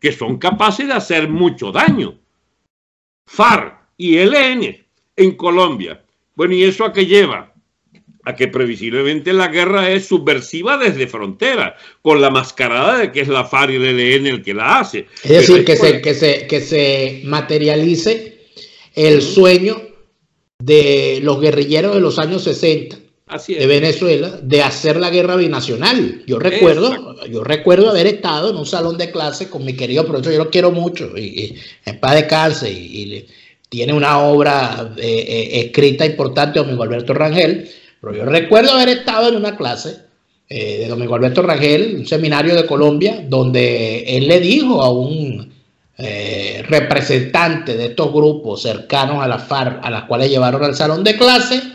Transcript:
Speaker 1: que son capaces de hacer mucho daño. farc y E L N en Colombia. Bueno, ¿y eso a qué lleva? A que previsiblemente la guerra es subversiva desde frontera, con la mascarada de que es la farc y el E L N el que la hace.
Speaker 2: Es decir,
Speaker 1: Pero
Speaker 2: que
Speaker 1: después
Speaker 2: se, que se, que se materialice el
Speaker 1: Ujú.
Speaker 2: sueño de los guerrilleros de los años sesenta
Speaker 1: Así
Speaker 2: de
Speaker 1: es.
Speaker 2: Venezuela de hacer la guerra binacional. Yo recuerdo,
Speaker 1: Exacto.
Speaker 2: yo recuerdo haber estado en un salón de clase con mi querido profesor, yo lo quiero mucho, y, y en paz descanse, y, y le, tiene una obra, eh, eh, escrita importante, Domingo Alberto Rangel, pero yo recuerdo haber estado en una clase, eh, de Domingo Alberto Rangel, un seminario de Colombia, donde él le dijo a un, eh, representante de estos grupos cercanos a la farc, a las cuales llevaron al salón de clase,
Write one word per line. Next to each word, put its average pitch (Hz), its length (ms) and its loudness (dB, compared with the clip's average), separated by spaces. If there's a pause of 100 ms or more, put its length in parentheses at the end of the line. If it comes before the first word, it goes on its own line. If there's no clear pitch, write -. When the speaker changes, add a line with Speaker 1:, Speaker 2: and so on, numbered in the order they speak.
Speaker 1:
que 139 100 0
son 123 260 -6
capaces 214 480 0
de 277 80 -2
hacer 165 360 -2
mucho 156 420 -2
daño. 233 440 0 (1080)
farc 190 540 0 (160)
y 170 220 2
E 180 60 4
L 262 280 4
N 214 340 -6 (300)
en 190 220 4
Colombia. 160 640 -2 (320)
Bueno, 180 200 0
¿y 185 80 2
eso 190 200 2
a 220 80 -2
qué 196 140 0
lleva? 170 480 2 (720)
A 127 100 -8
que 127 140 -2
previsiblemente 127 800 -4
la 190 160 2
guerra 185 420 0
es 190 160 -2
subversiva 160 720 -2
desde 156 300 -2
frontera, 113 680 -4 (240)
con 151 180 4
la 139 100 6
mascarada 131 680 0
de 196 160 -2
que 143 80 -2
es 139 80 -2
la 131 160 0
farc 135 260 0
y 131 40 -2
el 127 80 -2
E 131 80 0
L 123 240 2
N 139 140 0
el 117 140 -4
que 101 100 -6
la 117 260 0
hace. 151 280 -6 (160)
Speaker 2:
Es 135 60 0
decir, 180 340 8
Speaker 1:
Pero - 20 -4
Speaker 2:
que 165 60 4
Speaker 1:
después 151 220 4
Speaker 2:
se, - 80 -6
que 151 120 0
se, 139 340 0
que 151 120 -2
se 135 640 -2
materialice 151 1080 -2 (600)
el 151 260 4
Speaker 1:
Ujú. 139 80 -2
Speaker 2:
sueño 185 540 4 (800)
de 139 640 4
los 143 180 0
guerrilleros 151 540 2
de 190 60 2
los 160 180 0
años 165 240 -2
sesenta 156 540 -2 (300)
Speaker 1:
Así 156 260 -10
Speaker 2:
de 156 80 -4
Speaker 1:
es. 135 60 2
Speaker 2:
Venezuela 143 760 0
de 143 200 2
hacer 151 360 0
la 175 120 -2
guerra 180 260 2
binacional. 156 920 -2
Yo 120 120 -2
recuerdo, 185 540 2
Speaker 1:
Exacto. - 340 -14
Speaker 2:
yo 110 160 -8
recuerdo 180 460 4
haber 180 180 2
estado 165 420 -2
en 208 80 -4
un 151 80 -8
salón 170 320 -4
de 175 140 -6
clase 151 380 -8
con 135 160 -10
mi 131 80 -6
querido 127 320 -2
profesor, 147 280 -4
yo 156 100 2
lo 156 60 -8
quiero 180 220 2
mucho, 170 460 -6
y, 104 40 -10
y 107 340 -10 (300)
en 110 140 -12
paz 135 160 2
descanse, 151 560 0
y, 90 300 -12
y 101 40 -10
le, 104 200 -14 (440)
tiene 123 240 -4
una 147 260 2
obra, 139 760 2
eh, 113 300 -2
eh, 117 340 -4
escrita 139 440 2
importante, 147 540 -2
Domingo 131 240 -2
Alberto 117 300 -4
Rangel, 156 540 0 (320)
pero 104 160 -12
yo 117 100 -6
recuerdo 208 480 4
haber 254 160 4
estado 240 400 0
en 233 80 2
una 208 200 -4
clase, 135 400 -8 (500)
eh, 107 320 -8
de 113 80 -6
Domingo 120 280 -4
Alberto 127 260 0
Rangel, 160 540 2
un 127 100 -8
seminario 156 480 0
de 165 140 2
Colombia, 151 600 0
donde 123 760 0 (120)
él 131 120 0
le 175 140 6
dijo 226 420 2
a 127 80 4
un, 131 600 -6 (460)
eh, 101 720 -8
representante 147 1080 0
de 117 100 -4
estos 139 280 -2
grupos 147 480 0
cercanos 135 640 -2
a 131 40 -2
la 117 120 -4
farc, 131 440 -6
a 123 60 -6
las 110 140 -8
cuales 127 260 0
llevaron 131 340 2
al 143 120 -2
salón 156 280 -2
de 214 140 2
clase, 247 440 2 (140)